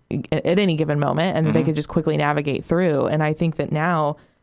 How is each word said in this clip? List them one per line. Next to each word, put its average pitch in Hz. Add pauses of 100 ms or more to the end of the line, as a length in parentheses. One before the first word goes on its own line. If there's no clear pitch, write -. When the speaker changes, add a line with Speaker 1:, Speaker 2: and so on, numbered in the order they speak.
(320)
Speaker 1:
at 160
any 196
given 151
moment, 147
and 160
that 151
they 156
Speaker 2:
Mm-hmm. 156
Speaker 1:
could 160
just 151
quickly 156
navigate 147
through. 165
And 156
I 156
think 160
that -
now, 151 (260)